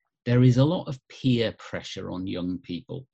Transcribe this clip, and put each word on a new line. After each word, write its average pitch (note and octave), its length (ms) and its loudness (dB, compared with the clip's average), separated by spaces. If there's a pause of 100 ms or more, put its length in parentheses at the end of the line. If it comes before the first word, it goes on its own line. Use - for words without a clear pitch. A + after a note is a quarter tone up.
(260)
there B2 180 6
is B2 140 6
a C3+ 80 6
lot F3 240 -2
of C3 180 -10
peer A#2 500 0
pressure F#2+ 540 -12
on F#2 160 -8
young F2+ 320 -6
people. - 540 -12